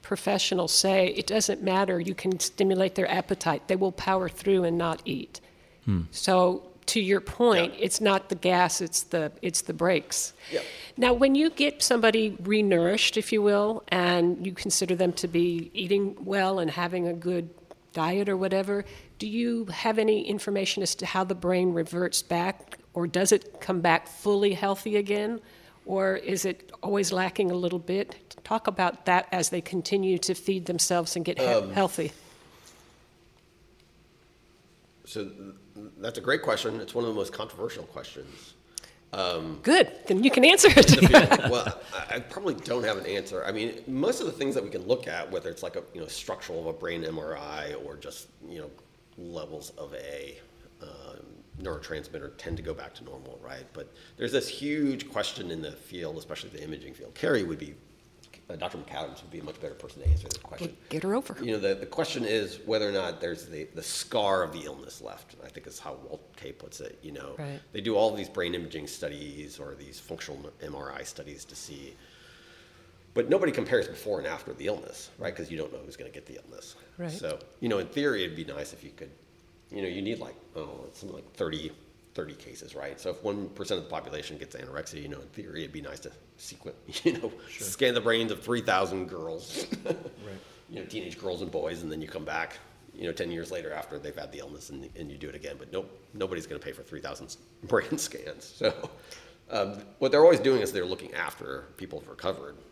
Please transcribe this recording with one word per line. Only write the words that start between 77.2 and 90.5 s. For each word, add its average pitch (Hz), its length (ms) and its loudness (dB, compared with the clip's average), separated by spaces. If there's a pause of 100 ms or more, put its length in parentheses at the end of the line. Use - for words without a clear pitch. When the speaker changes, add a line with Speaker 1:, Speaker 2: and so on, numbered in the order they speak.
Speaker 3:
you 120 80 -2
know, 104 100 2
in 87 100 -2
theory, 135 360 0
it'd 80 120 -8
be 82 100 -8
nice 71 260 -10
if - 100 -20
you 71 140 -18
could, 69 140 -16 (600)
you 101 120 -10
know, 92 60 -4
you 95 140 -6
need, 110 160 -4
like, - 160 -14 (200)
oh, 69 380 -12
something - 240 -14
like - 160 -20
thirty, 78 400 -4 (420)
thirty 76 200 -8
cases, - 400 -18
right? 69 260 -10
So 92 100 -6
if - 140 -10
one 101 260 -2
percent 92 280 -6
of 80 60 -8
the 78 60 -16
population 76 460 -8
gets 71 180 -14
anorexia, 67 480 -12
you 73 60 -12
know, 71 120 -12
in - 80 -18
theory, 110 320 -12
it'd 143 120 -10
be 156 80 -12
nice - 200 -14
to - 100 -16 (260)
sequence, - 400 -16 (120)
<laughs> - 160 -10
you 156 100 4
know, - 180 -6 (160)
Speaker 2:
Sure. - 180 -12
Speaker 3:
scan 123 280 2
the 120 80 2
brains 113 300 2
of - 100 -8
three 120 180 -2
thousand 95 460 0
girls, 82 600 -8 (100)
<laughs> - 100 -16
Speaker 2:
Right. 165 100 -2 (720)